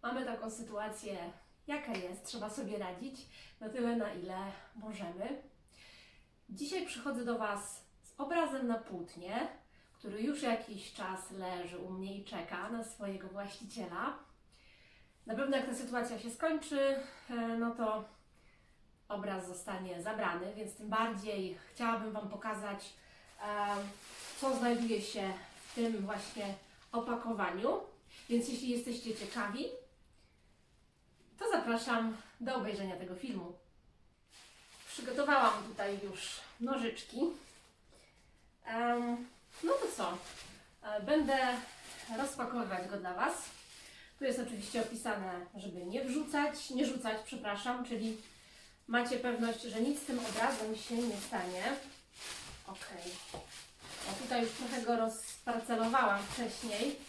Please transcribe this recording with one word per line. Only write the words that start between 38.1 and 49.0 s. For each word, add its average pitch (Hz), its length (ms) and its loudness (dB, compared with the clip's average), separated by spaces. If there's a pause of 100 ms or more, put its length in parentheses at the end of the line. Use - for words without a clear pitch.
Em, 240 640 2 (360)
no 330 100 4
to 554 140 4 (100)
co? - 220 0 (720)
E, 208 140 0
będę 269 360 6 (800)
rozpakowywać 233 720 0
go 202 80 -4
dla 180 180 -2
Was. 294 200 4 (840)
Tu 285 60 -2
jest 247 140 4
oczywiście 233 440 0
opisane, 196 720 -2
żeby 185 300 -6
nie 233 200 0
wrzucać, 294 680 2
nie 262 160 6
rzucać, 220 380 2
przepraszam, 240 600 0
czyli 220 320 0 (680)
macie 240 320 4